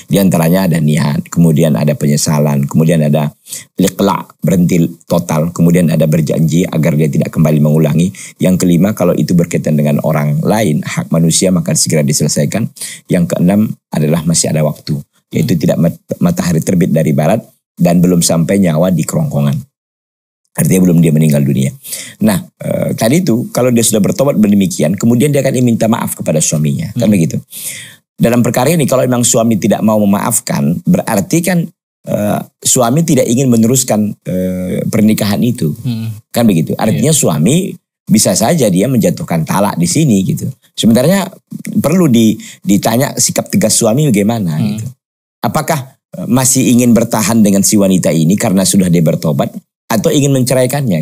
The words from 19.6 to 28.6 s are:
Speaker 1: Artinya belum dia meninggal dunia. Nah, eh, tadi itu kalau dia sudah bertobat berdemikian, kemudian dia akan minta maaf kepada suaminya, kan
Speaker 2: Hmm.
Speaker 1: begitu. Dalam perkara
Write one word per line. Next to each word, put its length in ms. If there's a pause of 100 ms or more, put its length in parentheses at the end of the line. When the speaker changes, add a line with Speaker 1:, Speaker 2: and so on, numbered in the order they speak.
Speaker 1:
Artinya 320
belum 160
dia 160
meninggal 240
dunia. 320 (480)
Nah, 160 (240)
eh, 320
tadi 320
itu 320
kalau 160
dia 80
sudah 240
bertobat 320
berdemikian, 640
kemudian 320
dia 80
akan 240
minta 240
maaf 260
kepada 300
suaminya, 480
kan 160
Speaker 2:
Hmm. 80
Speaker 1:
begitu. 220 (720)
Dalam 320
perkara 240